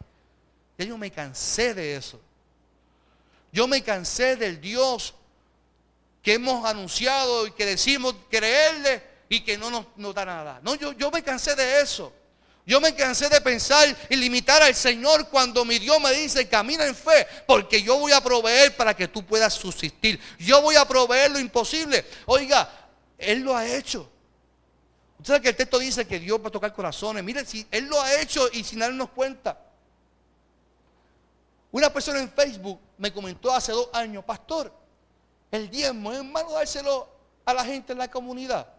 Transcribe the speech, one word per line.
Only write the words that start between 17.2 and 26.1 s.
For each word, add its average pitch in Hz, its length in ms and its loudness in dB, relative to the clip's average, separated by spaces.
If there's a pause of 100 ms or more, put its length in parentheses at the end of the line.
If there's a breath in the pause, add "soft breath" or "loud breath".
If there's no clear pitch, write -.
porque 214 360 4
yo 240 160 2
voy 285 140 2
a 277 100 8
proveer 247 540 4
para 220 180 2
que 180 140 -4
tú - 180 -8
puedas 220 260 2
subsistir. 185 680 -4 (200 loud breath)
Yo 262 240 6
voy 302 140 4
a 285 100 8
proveer 262 460 4
lo 285 80 -2
imposible". 262 680 -2 (180 loud breath)
Oiga, 262 640 0 (300)
Él 208 220 -2
lo 262 140 -2
ha 226 120 -2
hecho. 240 420 -6 (1080)
Usted - 160 0
sabe 285 80 2
que 254 80 2
el 220 60 -4
texto 254 220 -2
dice 247 280 -4
que 185 140 -6